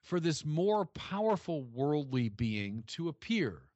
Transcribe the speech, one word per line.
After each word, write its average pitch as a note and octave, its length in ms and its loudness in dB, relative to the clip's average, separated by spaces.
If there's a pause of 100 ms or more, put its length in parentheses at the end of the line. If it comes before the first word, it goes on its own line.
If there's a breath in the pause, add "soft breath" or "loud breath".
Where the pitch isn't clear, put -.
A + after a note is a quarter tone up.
for F3 180 -2
this D#3+ 260 0
more F#3 400 2
powerful F#3+ 760 -2
worldly C3 640 0
being G#2 580 -2
to E3+ 220 -6
appear. D#3 520 -2 (140)